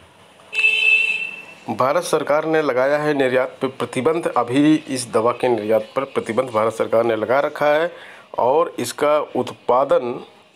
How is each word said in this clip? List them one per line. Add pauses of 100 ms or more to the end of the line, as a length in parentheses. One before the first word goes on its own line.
(1700)
भारत
सरकार
ने
लगाया
है
निर्यात
पर
प्रतिबंध।
अभी
इस
दवा
के
निर्यात
पर
प्रतिबंध
भारत
सरकार
ने
लगा
रखा
है (480)
और
इसका
उत्पादन (300)